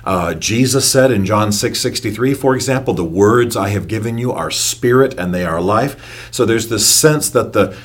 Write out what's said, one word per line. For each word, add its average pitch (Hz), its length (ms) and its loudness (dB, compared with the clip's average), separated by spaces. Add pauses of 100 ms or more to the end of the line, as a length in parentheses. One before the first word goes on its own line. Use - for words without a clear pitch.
Uh, 87 300 -2
Jesus 123 560 0
said 131 220 4
in 98 140 0
John 107 260 0
six 113 280 -2
sixty-three, 117 540 -2
for 135 220 0
example, 127 400 -2
"The 90 80 -2
words 107 520 4
I 101 140 -2
have 101 180 -2
given 110 300 -4
you 120 140 -4
are 80 180 -6
spirit 127 680 2
and 90 120 -2
they 90 140 -2
are 82 160 -2
life." 110 680 -2
So 127 120 -2
there's 113 260 0
this 107 180 0
sense 151 420 2
that - 240 0
the, 98 320 0